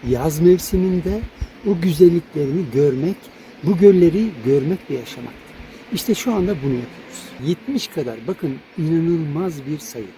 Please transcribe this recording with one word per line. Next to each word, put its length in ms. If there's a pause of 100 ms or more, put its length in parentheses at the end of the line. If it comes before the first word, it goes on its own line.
yaz 320
mevsiminde 800 (460)
o 140
güzelliklerini 840 (100)
görmek, 420 (460)
bu 160
gölleri 520 (140)
görmek 460
ve 40
yaşamaktı. 440 (540)
İşte 220
şu 200
anda 280
bunu 120
yapıyoruz. 720
Yetmiş 420
kadar, 280 (100)
bakın, 300 (220)
inanılmaz 880
bir 120
sayı. 280 (120)